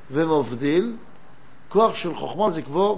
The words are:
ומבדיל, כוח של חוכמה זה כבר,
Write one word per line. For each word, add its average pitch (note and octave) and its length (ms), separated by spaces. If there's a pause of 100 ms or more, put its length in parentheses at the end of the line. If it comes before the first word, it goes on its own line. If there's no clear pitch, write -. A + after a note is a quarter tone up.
(100)
ומבדיל, D3+ 840 (720)
כוח A3 260
של E3+ 200
חוכמה F#3 360
זה D#3+ 120
כבר, F#3 360